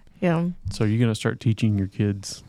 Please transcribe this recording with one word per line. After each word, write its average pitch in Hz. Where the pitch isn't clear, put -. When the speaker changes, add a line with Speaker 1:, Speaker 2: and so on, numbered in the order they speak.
Speaker 1:
Yeah. 170
Speaker 2:
So -
you're 107
gonna 113
start 117
teaching 110
your 95
kids 101